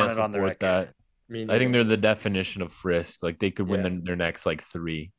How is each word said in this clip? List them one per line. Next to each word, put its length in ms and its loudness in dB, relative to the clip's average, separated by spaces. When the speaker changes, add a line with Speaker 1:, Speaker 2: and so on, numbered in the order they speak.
Speaker 1:
want 40 0
it 100 0
on 100 0
the 60 -4
Speaker 2:
support 120 2
Speaker 1:
record. 100 -8
Speaker 2:
that. 340 0
Speaker 3:
Me 140 -8
Speaker 2:
I 40 -8
think 140 2
Speaker 3:
neither. 0 -
Speaker 2:
they're 140 6
the 120 4
definition 640 2
of 100 -8
Frisk. 520 -2
Like, 160 -4
they 120 0
could 160 -4
win 160 0
Speaker 3:
Yeah. 60 2
Speaker 2:
their, 120 -4
their 140 -4
next, 300 -2
like, 160 -2
three. 580 -8